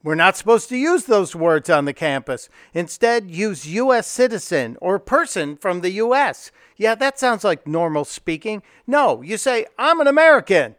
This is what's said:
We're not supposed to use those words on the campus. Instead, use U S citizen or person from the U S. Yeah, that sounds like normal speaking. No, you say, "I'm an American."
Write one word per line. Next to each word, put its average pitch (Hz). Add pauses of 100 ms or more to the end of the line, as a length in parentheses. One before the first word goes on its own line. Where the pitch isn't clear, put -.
We're 156
not 175
supposed 220
to 247
use 311
those 202
words 165
on 147
the 143
campus. 135 (260)
Instead, 196
use 170
U 240
S 233
citizen 175
or 190
person 165
from 180
the 180
U 226
S. 269 (260)
Yeah, 220
that 269
sounds 233
like 170
normal 156
speaking. 196 (220)
No, 240
you 190
say, 233 (120)
"I'm 320
an 285
American." 262